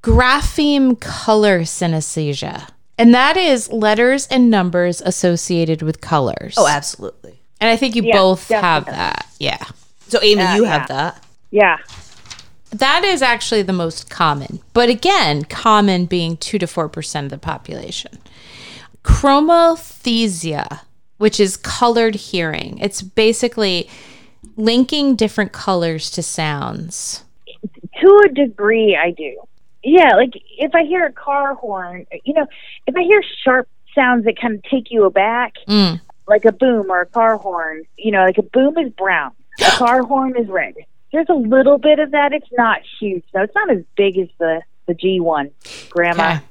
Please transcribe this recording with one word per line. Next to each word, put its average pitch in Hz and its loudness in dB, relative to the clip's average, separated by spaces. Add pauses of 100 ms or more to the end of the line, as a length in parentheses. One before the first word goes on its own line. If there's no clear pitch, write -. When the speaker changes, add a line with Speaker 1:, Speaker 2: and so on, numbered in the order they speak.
Speaker 1:
grapheme 262 2
color 208 0
synesthesia. 156 -6 (280)
And 233 8
that 269 4
is 294 0
letters 233 2
and 254 4
numbers 175 0
associated 170 -2
with 156 -4
colors. - -4
Speaker 2:
Oh, 190 4
absolutely. - -6 (220)
Speaker 1:
And 220 2
I 226 4
think 226 -2
you 233 0
Speaker 3:
Yeah, 226 2
Speaker 1:
both 185 2
have 175 0
Speaker 3:
definitely. 131 -12
Speaker 1:
that. - -6 (120)
Yeah. 135 -6 (420)
Speaker 2:
So, 226 0
Amy, 208 4
Speaker 3:
Uh, 185 0
Speaker 2:
you 214 2
have 156 -2
Speaker 3:
yeah. 131 -6
Speaker 2:
that. 151 -6 (280)
Speaker 3:
Yeah. 190 4 (960)
Speaker 1:
That 277 0
is 370 -2
actually 233 0
the 185 -4
most 170 -6
common. 143 -4 (120)
But 240 2
again, 233 0
common 202 2
being 165 -4
two - -8
to 175 -4
four 160 -4
percent 156 -10
of 139 -10
the 139 -14
population. - -12 (840)
Chromothesia, 277 0 (360)
which 214 0
is 190 0
colored 233 0
hearing. - -6
It's 202 -6
basically 220 -2 (680)
linking 247 2
different 208 -2
colors 170 -4
to 170 -8
sounds. - -8 (800)
Speaker 3:
To 392 10
a 392 4
degree, 220 0
I 175 -2
do. 156 -12 (480)
Yeah, 294 6
like, 233 2 (240)
if 294 -6
I 330 2
hear 339 -2
a 277 -6
car 277 -4
horn, 185 -12 (180)
you 285 -6
know, 302 -2 (400)
if 262 2
I 359 0
hear 403 4 (220)
sharp 254 2 (260)
sounds 247 2
that 226 -2
kind 226 -4
of 196 -14
take 254 -4
you 220 4
aback, 214 0 (140)
Speaker 1:
Mm. 190 0 (260)
Speaker 3:
like 208 2
a 220 6
boom 220 0
or 180 0
a 175 -2
car 226 0
horn, 165 -8 (140)
you 214 -4
know, 190 4
like, 185 2
a 214 0
boom 269 0
is 277 -4
brown, 170 -4 (300)
a - 0
Speaker 1:
<gasps> - 4
Speaker 3:
car 247 2
horn 262 -2
is 233 -2
red. 170 -6 (400)
There's 320 -2
a 359 2
little 262 4
bit 302 4
of 294 -2
that. 285 0
It's 294 -8
not 226 0 (180)
huge, 190 -6 (100)
though. 190 0
It's 214 -6
not 403 -2
as 185 -2 (120)
big 196 0
as 180 -4 (120)
the, 165 -2 (260)
the 180 -4
G 185 -2
one, 151 -2 (380)
Grandma. 170 0
Speaker 1:
Okay. 156 -4 (120)